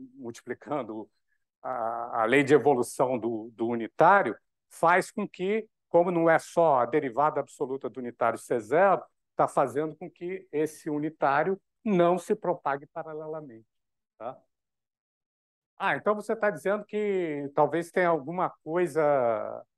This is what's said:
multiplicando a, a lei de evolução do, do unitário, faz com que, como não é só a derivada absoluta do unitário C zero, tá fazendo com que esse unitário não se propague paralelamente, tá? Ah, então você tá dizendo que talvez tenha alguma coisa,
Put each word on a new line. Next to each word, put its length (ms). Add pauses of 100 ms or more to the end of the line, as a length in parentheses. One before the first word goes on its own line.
(160)
multiplicando 920 (520)
a, 600
a 40
lei 180
de 100
evolução 640
do, 360
do 140
unitário, 680 (320)
faz 400
com 180
que, 400 (220)
como 220
não 180
é 80
só 420
a 60
derivada 540
absoluta 500
do 100
unitário 380
C 220
zero, 440 (320)
tá 120
fazendo 480
com 140
que 420
esse 380
unitário 720 (240)
não 340
se 180
propague 520
paralelamente, 800 (500)
tá? 200 (1400)
Ah, 180
então 200
você 200
tá 140
dizendo 360
que 680
talvez 380
tenha 180
alguma 400 (140)
coisa, 380 (760)